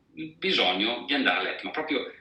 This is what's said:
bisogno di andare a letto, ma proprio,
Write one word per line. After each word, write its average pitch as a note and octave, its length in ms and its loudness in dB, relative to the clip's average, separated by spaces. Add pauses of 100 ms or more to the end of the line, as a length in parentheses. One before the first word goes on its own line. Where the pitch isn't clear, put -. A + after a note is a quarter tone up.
(120)
bisogno D3 960 0
di D3 80 2
andare - 240 4
a - 40 0
letto, - 240 -4
ma - 40 -6
proprio, - 500 -2